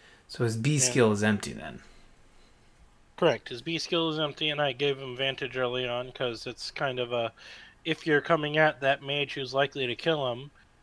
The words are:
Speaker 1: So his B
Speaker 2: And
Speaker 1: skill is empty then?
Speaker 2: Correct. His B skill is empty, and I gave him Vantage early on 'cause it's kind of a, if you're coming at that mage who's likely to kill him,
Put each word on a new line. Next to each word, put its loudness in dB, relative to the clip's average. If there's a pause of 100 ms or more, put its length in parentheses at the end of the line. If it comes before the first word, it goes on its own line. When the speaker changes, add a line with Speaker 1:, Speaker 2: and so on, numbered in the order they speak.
(300)
Speaker 1:
So -2
his 0
B 2
Speaker 2:
And 4
Speaker 1:
skill 6
is 2
empty 2
then? -12 (1400)
Speaker 2:
Correct. 2
His -8
B -4
skill 0
is -4
empty, -2
and -2
I 2
gave 0
him -10
Vantage -4
early 0
on -4
'cause -4
it's -10
kind -4
of -4
a, -2 (500)
if -4
you're 4
coming 0
at 4
that 2
mage -4
who's -6
likely 2
to -2
kill 0
him, -8 (320)